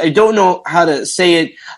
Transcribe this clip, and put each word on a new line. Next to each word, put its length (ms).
I 80
don't 220
know 320
how 200
to 200
say 360
it. 140